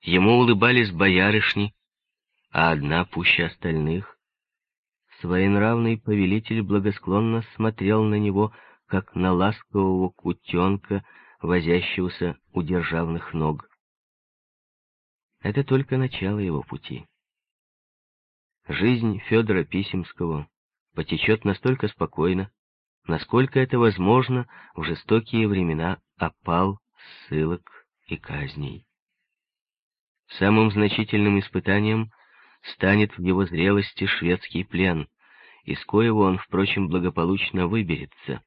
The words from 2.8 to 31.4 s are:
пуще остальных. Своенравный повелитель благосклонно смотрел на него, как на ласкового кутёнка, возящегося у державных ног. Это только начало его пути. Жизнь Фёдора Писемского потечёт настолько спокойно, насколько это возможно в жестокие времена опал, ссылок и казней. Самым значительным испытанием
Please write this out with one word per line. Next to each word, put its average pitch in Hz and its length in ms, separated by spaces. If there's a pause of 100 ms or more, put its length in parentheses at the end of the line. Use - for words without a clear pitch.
пуще 87 420
остальных. 82 720 (1040)
Своенравный 104 800
повелитель 107 640
благосклонно 104 800 (140)
смотрел 110 480
на 107 100
него, 104 400 (320)
как - 300
на 92 160
ласкового 92 800
кутёнка, 95 920 (380)
возящегося 87 960 (140)
у 92 100
державных 82 720
ног. 78 340 (1700)
Это 120 240
только 135 320
начало 107 420
его 85 240
пути. - 460 (1600)
Жизнь 110 520
Фёдора 107 440
Писемского 85 840 (480)
потечёт 82 520
настолько 107 420
спокойно, 90 600 (560)
насколько 120 520
это 131 200
возможно 120 680 (280)
в 82 100
жестокие 110 640
времена 87 540 (160)
опал, 90 600 (200)
ссылок 80 640 (460)
и 80 100
казней. 71 680 (1500)
Самым 110 320
значительным 104 680
испытанием 104 720 (600)